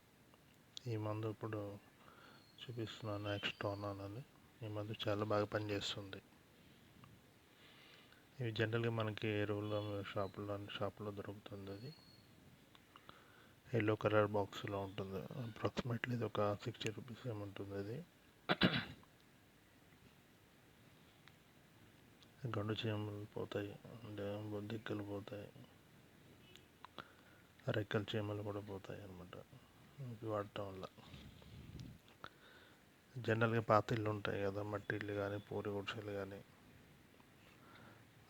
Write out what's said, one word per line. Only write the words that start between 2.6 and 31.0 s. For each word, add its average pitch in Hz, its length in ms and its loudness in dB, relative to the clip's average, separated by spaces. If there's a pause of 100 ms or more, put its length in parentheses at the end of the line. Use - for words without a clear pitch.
చూపిస్తున్నాను, 104 760 -2
Exton 101 480 0
అని. 101 380 -4 (420)
ఈ 110 40 -2
మందు 104 240 -2 (140)
చాలా 104 180 6
బాగా 104 200 6
పనిచేస్తుంది. 101 760 0 (2250)
ఇవి 120 120 2
జనరల్గా 113 400 6
మనకి 110 360 2
ఎరువుల 104 760 2 (100)
షాపుల్లో, 101 400 0
అన్ని 101 180 -4
షాపుల్లో 104 400 -2
దొరుకుతుంది 101 600 -6
అది. 113 220 -8 (1800)
ఎల్లో 110 220 6
కలర్ 107 320 8
బాక్స్లో 101 520 2
ఉంటుంది. 95 360 -4 (100)
Approximately 117 880 -2
ఇది 117 100 0
ఒక 104 400 2
సిక్స్టీ - 260 -2
రూపీస్ 107 380 -6
ఏమి 104 160 -2
ఉంటుంది 98 340 -6
అది. 113 280 -4 (4000)
గండు 107 140 2
చీమలు 107 520 0
పోతాయి, 104 600 -2
అంటే 107 640 -4
బొద్దింకలు 104 540 -2
పోతాయి, 101 460 -6 (2250)
రెక్కల 107 360 2 (100)
చీమలు 104 280 0
కూడా 104 160 -2
పోతాయి 98 420 -8
అన్నమాట 92 340 -12 (640)
ఇవి 117 280 -6
వాడటం 104 400 0
వల్ల. 92 180 -6 (2250)